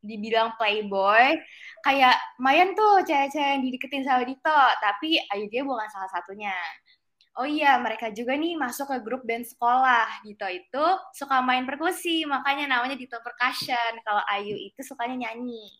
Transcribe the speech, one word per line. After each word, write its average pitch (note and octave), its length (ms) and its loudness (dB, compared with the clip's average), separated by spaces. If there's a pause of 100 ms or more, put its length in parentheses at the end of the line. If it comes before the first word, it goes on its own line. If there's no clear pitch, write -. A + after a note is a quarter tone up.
dibilang A3 560 0
playboy, G#3+ 800 4 (480)
kayak C4+ 320 6 (240)
lumayan D#4+ 320 4
tuh G4+ 320 6
cewek-cewek C#4 480 0
yang C#4 80 0
dideketin C4 400 -6
sama B3+ 240 2
Dito, C#4+ 360 2 (200)
tapi C4 480 0
Ayu G3+ 240 -4
dia B3 80 -2
bukan B3+ 320 -4
salah F#3+ 160 -10
satunya. F#3+ 480 -8 (800)
Oh B3 80 -4
iya, D4 320 2
mereka A3+ 320 -4
juga A#3 240 -4
nih E4 240 -4
masuk C4+ 320 -6
ke C4+ 160 -4
grup B3+ 160 -8
band A#3 240 -6
sekolah. A#3+ 800 0
Dito G#3 240 -8
itu G#3+ 360 -4 (280)
suka C4+ 320 -2
main B3+ 240 0
perkusi, E4 560 -2
makanya C#4 400 -2
namanya C4 320 -2
Dito A#3+ 240 -14
Percussion. A#3+ 800 -4
Kalau G#3 240 -2
Ayu G3+ 320 -4
itu - 240 -14
sukanya B3 480 -8
nyanyi. A#3 400 -12 (100)